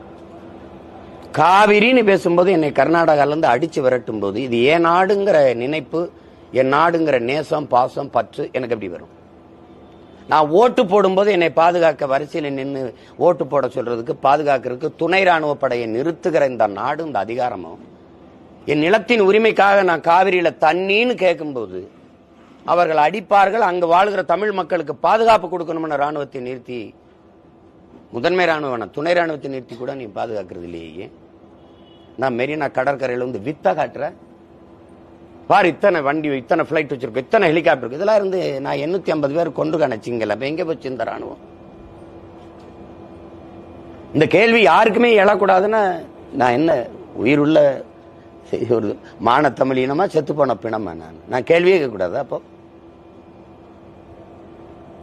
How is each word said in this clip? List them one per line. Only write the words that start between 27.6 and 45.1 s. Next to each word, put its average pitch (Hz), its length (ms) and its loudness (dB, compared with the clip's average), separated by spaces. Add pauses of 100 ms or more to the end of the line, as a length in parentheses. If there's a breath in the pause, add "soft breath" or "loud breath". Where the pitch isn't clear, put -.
முதன்மை 170 360 0
ராணுவம் 151 280 -2
வேணாம், 104 160 -8
துணை 160 220 -4
ராணுவத்தை 156 380 -2
நிறுத்தி 123 260 -12
கூட 127 180 -10
நீ 131 100 -12
பாதுகாக்கிறது 101 580 -10
இல்லையே. 85 480 -14 (1080)
நான் 127 180 -2
மெரினா 139 360 -2
கடற்கரையில 131 480 -2
வந்து 123 200 -6
வித்த 139 260 -10
காட்டுறேன். 156 480 -2 (1300)
பாரு, 185 220 4
இத்தனை 160 320 0
வண்டி, 151 280 -2
இத்தனை 143 360 -2
flight 151 280 -4
வச்சிருக்கு, 120 240 -8
இத்தனை 170 340 2
helicopter 156 280 2
இருக்கு. 120 160 -10
இதெல்லாம் 202 220 0
இருந்து 180 440 -2
நான் 143 160 -6
எண்ணூத்தி 165 340 -4
ஐம்பது 147 240 -2
பேர் 165 180 -2
கொன்று 156 260 -4
காணச்சிங்கல. 117 500 -2
அப்ப 107 180 -4
எங்க 160 180 -6
போச்சு 147 260 -8
இந்த 117 140 -6
ராணுவம்? 110 380 -10 (2750)
இந்த 151 140 2
கேள்வி 226 360 4
யாருக்குமே 214 560 4